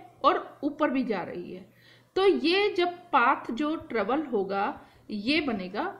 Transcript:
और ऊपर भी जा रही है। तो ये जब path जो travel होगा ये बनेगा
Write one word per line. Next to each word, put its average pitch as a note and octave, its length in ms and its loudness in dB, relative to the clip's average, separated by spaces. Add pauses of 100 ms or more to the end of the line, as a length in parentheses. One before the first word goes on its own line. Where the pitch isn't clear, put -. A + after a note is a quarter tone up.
(240)
और - 400 2
ऊपर D4 260 0
भी C4 140 0
जा F#3+ 180 -4
रही F3 300 -10
है। F#3 120 -14 (520)
तो F#4+ 100 4
ये F#4+ 500 4
जब F4 220 0 (140)
path C4+ 380 4
जो D4+ 260 -2
travel B3 460 -2
होगा G3+ 580 -2 (300)
ये G#3+ 300 0
बनेगा G#3 440 -4 (160)